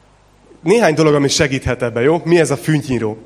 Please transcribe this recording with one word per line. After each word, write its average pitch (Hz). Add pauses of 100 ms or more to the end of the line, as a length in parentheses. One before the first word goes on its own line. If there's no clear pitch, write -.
(640)
néhány 180
dolog, 151
ami 143
segíthet 131
ebben, 117
jó? 156
Mi 170
ez 151
a 139
fűnyíró? 123